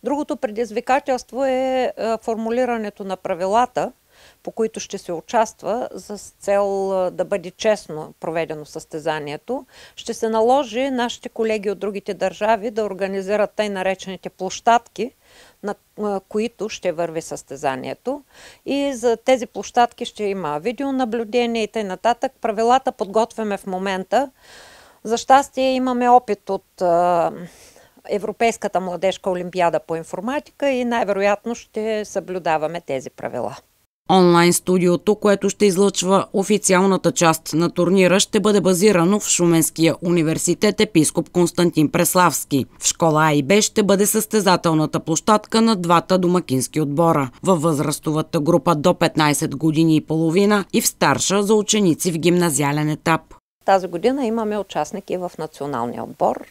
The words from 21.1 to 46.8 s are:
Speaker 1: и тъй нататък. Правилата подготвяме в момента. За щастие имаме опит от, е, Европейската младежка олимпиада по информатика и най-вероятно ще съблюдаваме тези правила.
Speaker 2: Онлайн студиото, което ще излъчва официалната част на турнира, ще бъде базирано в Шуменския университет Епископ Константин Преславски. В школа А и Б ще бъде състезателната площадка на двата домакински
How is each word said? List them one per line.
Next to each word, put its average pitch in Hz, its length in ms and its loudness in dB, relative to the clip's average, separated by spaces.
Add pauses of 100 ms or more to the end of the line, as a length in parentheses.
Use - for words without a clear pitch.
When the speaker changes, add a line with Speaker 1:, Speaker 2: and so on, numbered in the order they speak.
Speaker 1:
и 208 60 -4
тъй 220 160 -6
нататък. 220 560 -2
Правилата 233 520 0
подготвяме 214 640 -4
в - 100 -10
момента. 196 640 -2 (720)
За 220 120 -2
щастие 262 560 2
имаме 254 360 0
опит 240 420 2
от, - 320 -8
е, 175 480 2 (760)
Европейската 208 720 -2
младежка 185 500 -4
олимпиада 175 560 0
по 165 100 -4
информатика 240 720 -6
и 247 140 -2
най-вероятно 208 680 0
ще 214 500 -6
съблюдаваме 170 760 -4
тези - 300 -8
правила. 120 460 -10 (540)
Speaker 2:
Онлайн 175 420 6
студиото, 180 600 2
което 202 360 2
ще - 160 0
излъчва 190 680 2
официалната 190 800 2
част - 420 0
на 165 160 2
турнира, 180 500 4
ще 214 200 0
бъде 208 200 2
базирано 185 600 4
в - 80 -8
Шуменския 165 760 2
университет 170 760 0
Епископ 175 500 2
Константин 175 580 2
Преславски. 165 760 0 (120)
В - 80 -6
школа 156 380 2
А 156 80 2
и 147 100 2
Б 196 180 2
ще 214 220 0
бъде 196 240 4
състезателната 190 920 0
площадка 214 600 0
на 226 140 2
двата 175 420 2
домакински 175 600 0